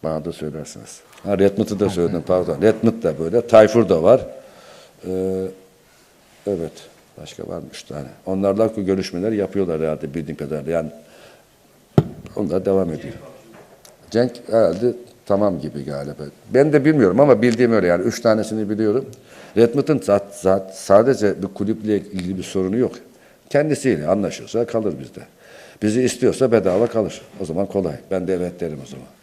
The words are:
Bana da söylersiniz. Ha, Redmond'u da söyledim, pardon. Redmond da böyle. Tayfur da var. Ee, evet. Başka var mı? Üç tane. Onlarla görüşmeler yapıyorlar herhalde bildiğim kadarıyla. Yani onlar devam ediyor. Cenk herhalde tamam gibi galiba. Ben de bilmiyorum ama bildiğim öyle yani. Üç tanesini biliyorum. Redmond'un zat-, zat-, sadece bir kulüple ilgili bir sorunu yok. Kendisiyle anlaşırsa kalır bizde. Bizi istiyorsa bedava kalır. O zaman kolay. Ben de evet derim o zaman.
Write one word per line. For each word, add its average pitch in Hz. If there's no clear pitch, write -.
Bana 80
da 85
söylersiniz. -
Ha, 98
Redmond'u 98
da 98
söyledim, 87
pardon. 85
Redmond 110
da 80
böyle. 90
Tayfur 110
da 85
var. 123
Ee, 95
evet. 82
Başka -
var 87
mı? 78
Üç -
tane. 71
Onlarla 98
görüşmeler 95
yapıyorlar 95
herhalde 78
bildiğim 76
kadarıyla. 73
Yani 80
onlar 95
devam 95
ediyor. 76
Cenk 120
herhalde 107
tamam 101
gibi 73
galiba. 71
Ben 143
de 143
bilmiyorum 123
ama 131
bildiğim 117
öyle 101
yani. 87
Üç 113
tanesini 110
biliyorum. 107
Redmond'un 131
zat-, 101
zat-, 95
sadece 104
bir 95
kulüple 104
ilgili 92
bir 92
sorunu 95
yok. 123
Kendisiyle 131
anlaşırsa 101
kalır 110
bizde. 64
Bizi 107
istiyorsa 120
bedava 101
kalır. 107
O 95
zaman 82
kolay. 92
Ben 90
de 95
evet 87
derim 76
o 65
zaman. 65